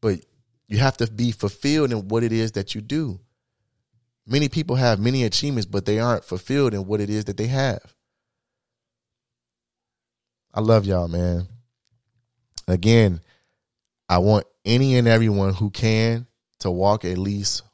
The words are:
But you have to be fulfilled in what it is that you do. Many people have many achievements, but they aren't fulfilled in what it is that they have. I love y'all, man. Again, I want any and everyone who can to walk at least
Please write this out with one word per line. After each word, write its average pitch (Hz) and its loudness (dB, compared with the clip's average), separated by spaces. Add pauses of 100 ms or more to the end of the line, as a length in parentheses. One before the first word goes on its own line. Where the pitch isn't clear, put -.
But 101 -2 (480)
you 104 -2
have 135 2
to 113 -2
be 113 -2
fulfilled 139 -2
in 101 -6
what 117 0
it 113 0
is 113 0
that 98 -6
you 107 -8
do. 123 -6 (1040)
Many 139 0
people 156 -4
have 120 2
many 123 0
achievements, 120 -2
but 98 -4
they 107 0
aren't 117 0
fulfilled 123 -2
in 98 -6
what 104 -2
it 101 -4
is 104 -4
that 101 -8
they 110 -4
have. 131 -4 (2500)
I 107 -4
love 110 4
y'all, 90 -2
man. 87 -2 (1200)
Again, 92 4 (880)
I 90 4
want 101 4 (180)
any 127 2
and 120 4
everyone 104 4
who 104 -2
can 113 -2 (340)
to 95 -2
walk 98 0
at 90 -4
least 98 -4 (120)